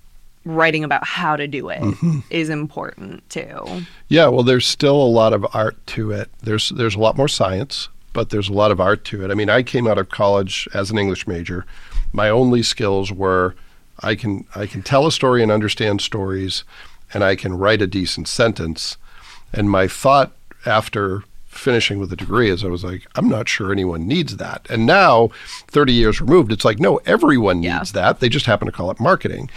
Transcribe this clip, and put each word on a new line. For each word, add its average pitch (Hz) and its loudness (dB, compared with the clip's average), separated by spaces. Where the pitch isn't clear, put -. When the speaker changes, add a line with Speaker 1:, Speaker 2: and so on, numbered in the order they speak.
Speaker 1:
writing 160 2
about 143 -2
how 165 -2
to 143 -4
do 135 -8
it 80 -8
Speaker 2:
Mm-hmm. 151 0
Speaker 1:
is 160 -2
important - -10
too. - -10
Speaker 2:
Yeah, 151 6
well, 123 4
there's 127 4
still 143 2
a 131 4
lot 113 6
of 101 0
art 110 -4
to 110 -4
it. 104 -6
There's, 107 -2
there's 113 -2
a 104 -4
lot 110 4
more 135 2
science, 95 -4
but 113 -2
there's 101 -4
a 101 -4
lot 104 4
of 90 0
art 104 2
to 98 -10
it. 98 -4
I 98 -2
mean, 104 0
I 123 4
came 120 -2
out 104 2
of 95 -2
college 101 0
as 101 -4
an 110 -2
English 98 -2
major. 90 -8
My 104 2
only 120 4
skills 98 -2
were 92 0
I 107 -2
can, 104 -4
I 104 -8
can 104 -10
tell 143 2
a 156 0
story 123 2
and 107 4
understand 107 0
stories, 95 -6
and 101 -2
I 95 2
can 92 -6
write 104 2
a 95 0
decent 90 -6
sentence. 90 -2
And 104 0
my 95 4
thought 135 2
after 101 0
finishing 113 0
with 95 -6
a 92 -8
degree 104 0
is 92 -2
I - -4
was 90 -6
like, 92 -10
"I'm 185 2
not 117 -2
sure 98 -2
anyone 90 -2
needs 131 -2
that." - -12
And 113 0
now, 139 6
thirty 139 4
years 110 4
removed, 139 6
it's 107 -2
like, 110 2
"No, 170 2
everyone 120 2
Speaker 1:
Yeah. 85 -2
Speaker 2:
needs 92 -8
that. 98 0
They 127 2
just 131 -2
happen 107 2
to 98 -6
call 90 -6
it - -6
marketing." - -2